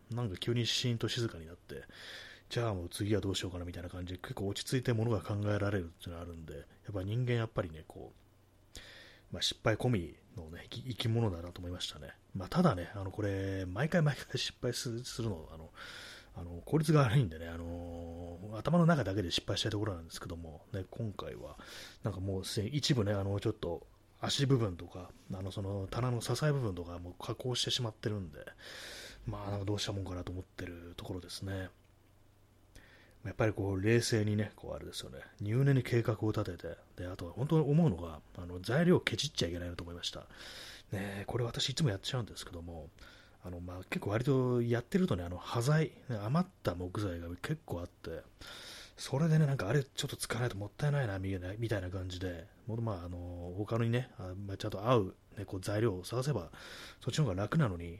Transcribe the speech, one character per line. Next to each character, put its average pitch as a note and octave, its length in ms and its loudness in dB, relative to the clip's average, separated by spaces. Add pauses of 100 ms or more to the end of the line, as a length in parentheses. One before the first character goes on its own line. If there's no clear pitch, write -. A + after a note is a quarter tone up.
(120)
な A2+ 120 -2
ん A2+ 60 0
か F2+ 80 -4
急 - 160 0
に A2+ 140 2
シ - 220 2
ー A#2 60 2
ン - 20 -2
と A#2 100 0
静 A#2 220 0
か - 80 -10
に D#2+ 100 -10
な D#2+ 60 -12
っ - 20 -16
て、 - 280 -12 (680)
「じ - 100 -2
ゃ A#2 100 2
あ G#2 40 0
も F2+ 100 -2
う F2 60 -6
次 G#2 260 2
は F#2+ 60 4
ど G2 80 0
う F#2 60 2
し - 60 -2
よ F#2+ 80 -2
う - 20 -10
か F2+ 60 -6
な」 F2 80 -4
み F2 60 -6
た F2 80 -8
い E2+ 40 -10
な F2 60 -6
感 F2+ 160 -6
じ F2+ 80 -6
で、 F2+ 60 -8
結 - 140 -8
構 G2 140 -2
落 - 180 -2
ち - 40 -8
着 C3 120 2
い - 20 -6
て B2+ 80 2
も A2 140 4
の A#2+ 60 4
が G2+ 100 2
考 G#2+ 140 -2 (100)
え G#2 140 4
ら G2+ 120 2
れ G2+ 80 2
る E2+ 60 -2
っ - 20 -8
て - 180 -14
い - 20 -8
う - 20 -6
の E2+ 80 -6
が E2+ 40 -8
あ E2+ 40 -8
る E2+ 100 -10
ん D#2+ 100 -10
で、 D2+ 80 -10
や C#2+ 80 -10 (300)
っ - 20 -6
ぱ F#2+ 100 -2
人 G#2+ 220 0
間 A#2+ 100 2
や A2+ 100 2
っ - 20 -4
ぱ - 140 -2
り F2+ 100 -4
ね、 D#2 160 -12
こ - 260 -14
う、 - 160 -20 (1040)
ま F#2+ 80 -6
あ、 - 20 -2
失 - 220 0
敗 A2+ 140 6
込 B2 120 2
み G2+ 260 2 (200)
の D#2+ 140 -10
ね、 E2+ 200 -12
生 - 120 -10
き-、 - 80 -
生 A2+ 60 -4
き - 120 -2
物 A2+ 220 4
だ E2 120 -4
な F2 100 -8
と - 80 -12
思 F2+ 100 -6
い - 20 -4
ま E2+ 80 -6
し - 120 -6
た - 80 -12
ね。 - 140 -12 (220)
ま F3+ 100 -4
あ、 - 40 -8
た F3+ 140 4
だ C3+ 120 6
ね、 F2 200 -6
あ G2 80 -4
の、 F#2+ 80 -4
こ - 100 -6
れ、 F#2+ 440 0
毎 G#2 240 0
回 F3+ 120 4
毎 D3 140 4
回 - 240 -6
失 - 220 -4
敗 B2 120 0
す-、 A#2+ 300 -4
す - 180 -6
る A2+ 80 0
の、 D#2 240 -6
あ E2 40 -12
の、 D#2+ 120 -14 (640)
あ F2+ 80 -8
の、 E2+ 220 -8
効 C#3+ 120 4
率 D#3+ 160 6
が D3+ 80 10
悪 B2+ 160 6
い C3+ 60 8
ん F#2+ 60 2
で - 80 -10
ね、 E2 100 -8
あ E2+ 100 -8
の E2+ 800 -8 (140)
ー、 A2 40 -6
頭 D3+ 220 4
の E3 60 10
中 D#3 180 8
だ G2 100 0
け G#2 80 2
で E2+ 80 0
失 - 160 0
敗 G2+ 120 0
し - 40 0
た A#2 80 2
い - 20 -4
と G#2 80 0
こ G#2+ 60 0
ろ G2+ 80 0
な E2+ 60 -6
ん E2 60 -12
で E2+ 60 -16
す - 80 -8
け - 80 -8
ど F2 80 -6
も、 D#2+ 260 -10 (120)
ね、 F#2+ 160 -4
今 A2 240 -4
回 C#2 220 -8
は、 - 220 -12 (460)
な G#2+ 80 0
ん - 20 -2
か F#2 60 -6
も F#2+ 200 0
う F#2+ 60 -6
す - 160 -2
で G2+ 80 0
に C#3+ 60 -2
一 D3 180 4
部 A#2+ 100 4
ね、 G#2 100 2
あ G2 100 2
の、 G2 160 0
ち - 80 0
ょ - 40 2
っ - 20 2
と E2+ 320 -4 (360)
足 C3+ 240 2
部 C3 120 6
分 G2 200 2
と F2 80 -10
か、 F2+ 260 -12 (220)
あ F#2+ 80 -4
の、 F#2+ 100 -4
そ G#2 100 -4
の G2 300 -2
棚 B2 200 0
の A#2 100 0
支 A#2+ 120 0 (120)
え D3+ 60 6
部 C#3 80 2
分 G#2 160 0
と F2 80 -6
か E2+ 140 -8
も F2 140 -8
う - 80 -10
加 A2+ 160 -4
工 B2+ 200 -2
し - 80 0
て G#2+ 80 0
し - 100 2
ま A2+ 80 0
っ G#2+ 40 -8
て - 160 -4
る G#2 100 -2
ん E2+ 120 -6
で、 - 80 -14 (880)
ま G2+ 200 -4
あ、 G2+ 40 -2
な G2+ 60 0
ん - 20 0
か G2 60 -2
ど G#2 100 2
う G2 40 -2
し - 60 -2
た G#2 60 -2
も G2 100 -2
ん F#2 40 -4
か F2+ 100 -4
な F2 80 -4
と F2+ 80 -6
思 F#2 100 -6
っ - 20 -6
て - 220 -8
る E2+ 320 -10
と - 80 -10
こ G2 80 -6
ろ F2+ 60 -4
で F2 100 -12
す - 140 -10
ね。 F#2+ 260 -4 (1600)
や G2+ 60 -4
っ - 40 -8
ぱ A#2 100 4
り G#2+ 80 4
こ G2 200 0
う、 F#2+ 80 0
冷 A2+ 180 6
静 A2+ 240 4
に G#2 140 2
ね、 G#2+ 180 0
こ - 140 -14
う、 - 60 -6
あ - 40 -6
れ - 60 -12
で - 80 -10
す - 80 -8
よ - 80 -10
ね。 - 100 -12 (220)
入 A2+ 220 2
念 C#3 120 8
に B2+ 80 4
計 A#2 200 4
画 A2 200 2
を A2 80 4
立 G2 260 0
て E2 120 -8
て。 E2 80 -10 (260)
で、 F2+ 40 -6
あ F#2 100 -6
と F2+ 100 -6
は E2+ 60 -10
本 C#3 140 0
当 D#3+ 120 6
に C#3 100 4
思 D#3 180 8
う - 20 8
の F2+ 80 0
が、 E2 240 -8 (160)
あ F2+ 80 -8
の、 F2+ 160 -6
材 B2 240 4
料 E3+ 120 10
を - 40 8
ケ - 160 0
チ - 100 0
っ - 40 -4
ち - 140 2
ゃ - 20 2
い E2+ 40 0
け F2 80 -2
な F2 60 -4
い F2 40 -4
な E2+ 60 -6
と E2+ 80 -6
思 E2+ 80 -8
い E2+ 40 -8
ま E2+ 80 -10
し - 80 -2
た。 D2+ 100 -10
ね - 40 -14 (680)
え、 G2+ 340 -4
こ A#2+ 100 -2
れ B2 60 2
私 A#2 260 0
い C3 60 -2
つ E3 80 2
も C3+ 60 6
や G2 80 0
っ - 40 -4
ち - 140 -4
ゃ B2+ 40 2
う A#2 40 0
ん - 20 -4
で - 120 -10
す - 80 -8
け - 60 -12
ど F2 100 -8
も、 E2+ 280 -10 (540)
あ F#2 60 -8
の、 F2 100 -6
ま F2+ 160 -8
あ、 - 20 -8 (120)
結 F2+ 100 0
構 G2 120 -2
割 A2+ 120 4
と B2+ 380 4
や A#2+ 180 4
っ - 40 -4
て - 140 0
る F#3 100 6
と - 80 4
ね、 F2+ 80 -2
あ F2 60 -4
の、 F2 80 -4
端 A#2+ 280 -2
材、 D3+ 260 4 (180)
ね、 A#2 140 0
余 D3+ 220 4
っ - 40 -16 (140)
た F#2 120 2
木 F#2 260 -4
材 F2 180 -2
が E2+ 80 -6 (140)
結 D#3 240 -2
構 F2 160 -4
あ - 20 -6
っ F2 40 -8
て、 - 340 -10 (760)
そ - 200 -2
れ E3 120 6
で D#3 100 8
ね、 D#3 60 8
な C#3 80 4
ん C3 40 0
か、 F#2 120 0
「あ B2 40 2
れ C#3+ 120 4
ち - 180 -6
ょ C3+ 40 -2
っ - 20 -2
と - 80 -6
使 - 160 -4
わ A#2 80 2
な B2 60 4
い - 20 2
と G2+ 80 -6
も G2+ 80 -4
っ G#2 100 -6
た D3 140 2
い - 20 4
な C#3+ 100 4
い A#2+ 60 2
な」 G2 120 0
み F#2+ 120 0
た G2 60 0
い - 20 0
な、 F2+ 180 -4
み A#2 120 0
た G#2+ 80 2
い F#2+ 40 0
な F2+ 80 -4
感 F#2 200 -4
じ F2 100 -6
で、 F2 280 -4 (200)
も G#2+ 80 -2
う、 A#2 60 -2
ま A2+ 200 0
あ、 F2 40 -8
あ - 20 -6
の、 F2 500 -6
他 G#2+ 200 0
に A#2 120 4
ね、 B2 300 2
あ、 F#2 140 -6 (120)
ま F#2+ 100 -6
あ、 - 20 -6
ち - 80 -6
ゃ - 20 0
ん G#2 40 -4
と G#2 180 -2
合 B2+ 80 8
う、 F#2+ 180 2 (220)
ね、 G2+ 80 -4
こ - 100 -8
う、 F#2 60 -4
材 G#2 200 0
料 G#2 160 2
を F2+ 60 -8
探 A#2+ 180 -2
せ C#3 120 2
ば、 - 180 -2 (500)
そ - 80 -2
っ - 40 -2
ち - 60 0
の D#3 40 8
方 B2 100 4
が F#2 80 2
楽 A2 160 2
な C#3 120 6
の F2+ 80 -2
に、 E2+ 220 -8